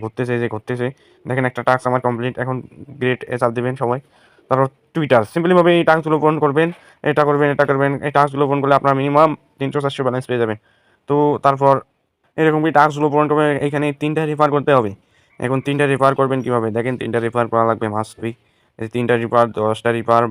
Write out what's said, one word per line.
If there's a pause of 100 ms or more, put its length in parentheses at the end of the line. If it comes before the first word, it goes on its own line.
ঘুরতেছে,
এই
যে
ঘুরতেছে। (420)
দেখেন
একটা
টাস্ক
আমার
কমপ্লিট,
এখন (440)
গ্রেট (120)
এ
চাপ
দিবেন
সবাই। (480)
তারপর (280)
Twitter, (100)
simply
ভাবে
এই
টাস্কগুলো
পূরণ
করবেন, (340)
এটা
করবেন,
এটা
করবেন। (140)
এই
টাস্কগুলো
পূরণ
করলে
আপনার
মিনিমাম (280)
তিনশো
চারশো
ব্যালেন্স
পেয়ে
যাবেন। (500)
তো (260)
তারপর (600)
এরকম
কি
টাস্কগুলো
পূরণ
করবেন, (160)
এখানে
তিনটা
রেফার
করতে
হবে। (480)
এখন
তিনটা
রেফার
করবেন
কীভাবে?
দেখেন
তিনটা
রেফার
করা
লাগবে
must
be। (480)
এই
তিনটা
রেফার,
দশটা
রেফার,